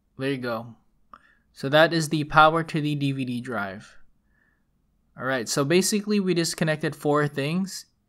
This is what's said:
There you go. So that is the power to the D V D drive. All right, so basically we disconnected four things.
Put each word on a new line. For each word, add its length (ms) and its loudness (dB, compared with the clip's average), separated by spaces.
There 100 -4
you 80 -4
go. 380 -8
So 160 -8
that 220 8
is 180 0
the 160 -2
power 360 6
to 180 -4
the 140 -2
D 180 -2
V 140 -4
D 160 -6
drive. 560 -8
All 80 -10
right, 240 -2
so 160 0
basically 540 0
we 160 0
disconnected 600 -2
four 320 0
things. 600 -6